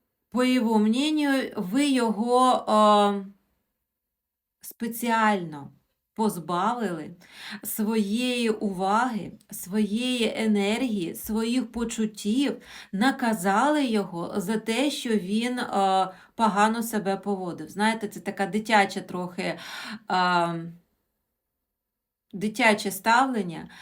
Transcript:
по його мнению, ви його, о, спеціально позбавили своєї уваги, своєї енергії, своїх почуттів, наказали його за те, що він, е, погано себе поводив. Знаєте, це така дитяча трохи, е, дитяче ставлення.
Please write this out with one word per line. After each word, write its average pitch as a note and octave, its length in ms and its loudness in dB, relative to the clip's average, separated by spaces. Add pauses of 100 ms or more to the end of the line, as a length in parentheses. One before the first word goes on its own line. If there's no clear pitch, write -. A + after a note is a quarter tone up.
(320)
по B3 120 2
його A#3 360 4
мнению, C4+ 760 2
ви A3+ 320 0
його, B3 760 2
о, G#3 560 6 (1400)
спеціально G#3+ 1080 -2 (440)
позбавили F#3 1000 -2 (480)
своєї A3+ 840 0
уваги, G#3 840 -2 (200)
своєї G#3+ 840 -2
енергії, G#3+ 800 0
своїх A3+ 560 -2
почуттів, A3+ 920 -2 (300)
наказали A#3 920 2
його F#3 560 -2
за G#3+ 160 -2
те, A#3+ 340 0
що B3+ 180 -6
він, A3 500 0
е, F#3+ 500 2 (260)
погано A3 480 2
себе G3 340 -2
поводив. F#3 520 -6
Знаєте, G#3+ 380 -2
це - 120 -12
така G3 260 -4
дитяча G3+ 560 0
трохи, F3+ 580 -6 (520)
е, E3+ 600 2 (1600)
дитяче G#3+ 580 0
ставлення. G#3+ 800 0 (120)